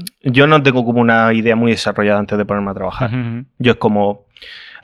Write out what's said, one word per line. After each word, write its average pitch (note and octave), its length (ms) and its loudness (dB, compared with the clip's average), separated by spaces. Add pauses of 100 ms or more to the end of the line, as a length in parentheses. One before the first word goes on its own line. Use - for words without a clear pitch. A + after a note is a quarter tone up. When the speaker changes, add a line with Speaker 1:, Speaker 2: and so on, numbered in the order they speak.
(220)
Speaker 1:
yo C3+ 240 2
no D#3 160 4
tengo B2+ 240 2
como A#2+ 160 0
una A2+ 320 2
idea A2+ 220 2
muy A#2 160 2
desarrollada G#2 480 0
antes G#2 180 -4
de G2+ 80 -2
ponerme G2+ 240 -4
a G2 40 -8
trabajar. G2 360 -6
Speaker 2:
Ujú, B2 80 -4
ujú. A#2+ 260 -8 (140)
Speaker 1:
Yo B2 140 2
es - 60 -4
como, G#2 460 0 (600)